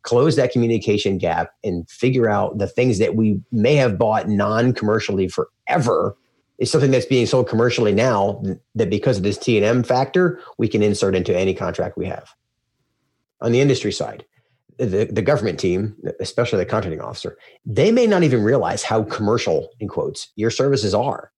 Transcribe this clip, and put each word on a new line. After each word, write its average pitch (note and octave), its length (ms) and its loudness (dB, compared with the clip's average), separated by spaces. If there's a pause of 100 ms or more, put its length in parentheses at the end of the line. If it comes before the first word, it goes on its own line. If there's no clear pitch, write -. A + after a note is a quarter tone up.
Close B2+ 340 2
that B2+ 160 2
communication G#2+ 640 0
gap E2 340 -2 (120)
and F2 260 -6
figure B2 400 0
out G2+ 280 -2
the G2+ 100 -2
things A#2+ 320 0
that G#2+ 160 0
we G#2+ 240 2 (140)
may A#2+ 220 4
have B2 220 2
bought A2 300 0
non-commercially G#2+ 1000 0
forever - 880 -2 (400)
is B2 120 -2
something C#3 220 2
that's B2+ 140 2
being B2 200 2
sold G2 220 2
commercially A#2 460 2
now G2+ 500 0
th-, F#2+ 140 -6 (180)
that G#2+ 140 0
because G#2+ 260 0
of F#2 80 -4
this G2+ 140 -2
T A#2+ 180 0
and G#2 100 4
M A#2+ 160 2
factor, C#3 600 0 (160)
we A#2 100 0
can G#2+ 160 2
insert G2 320 0
into F#2 180 0
any F#2+ 200 0
contract F2 440 -6
we F#3 80 -6
have. - 220 -12 (1120)
On A#2 140 0
the B2+ 80 4
industry B2 320 0
side, - 320 -8 (520)
the, G#2 320 -2
the G#2+ 120 -2
government G2+ 380 0
team, G2 360 -2 (240)
especially A2+ 400 -2
the G#2+ 60 -2
contracting F#2+ 360 -4
officer, - 360 -12 (280)
they C3 260 2
may A#3 160 4
not F#3+ 160 4
even B2+ 200 4
realize G#2+ 400 0
how A2 200 0
commercial, G#2 680 -2 (100)
in G#2 80 -6
quotes, - 480 -8
your A2+ 160 0
services C3 420 0
are. A#2 440 -4